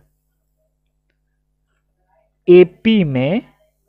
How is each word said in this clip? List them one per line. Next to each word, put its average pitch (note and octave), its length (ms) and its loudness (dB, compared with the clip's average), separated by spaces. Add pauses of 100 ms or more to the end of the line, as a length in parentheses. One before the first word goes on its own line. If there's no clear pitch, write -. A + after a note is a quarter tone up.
(2500)
एपी F3+ 580 0
में C#3+ 360 -6 (480)